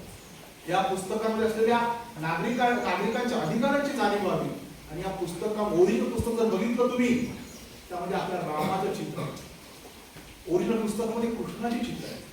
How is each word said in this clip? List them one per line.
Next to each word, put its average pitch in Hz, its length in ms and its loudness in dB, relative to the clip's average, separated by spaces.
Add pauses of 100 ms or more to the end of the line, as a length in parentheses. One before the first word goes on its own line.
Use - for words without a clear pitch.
(720)
या 190 100 4
पुस्तकामध्ये 220 640 0
असलेल्या 226 320 4 (400)
नागरिका-, 240 540 2
नागरिकांच्या 240 680 0
अधिकारांची 277 580 2
जाणीव 202 300 2
व्हावी. 160 220 0 (420)
आणि 170 100 -6
या 190 80 -2
पुस्तका-, 185 720 0
ओरिजिनल 220 300 6
पुस्तक 226 220 0
जर 226 140 2
बघितलं 233 420 2
तुम्ही, 247 380 2 (640)
त्यामध्ये 180 280 -2
आपल्या 185 220 -2
रामाचं 175 540 0
चित्र 156 280 -4
आहे, - 100 -4 (1200)
ओरिजिनल 214 260 4
पुस्तकामध्ये 233 500 0
कृष्णाची 233 480 -2
चित्र - 260 -4
आहे, - 280 -10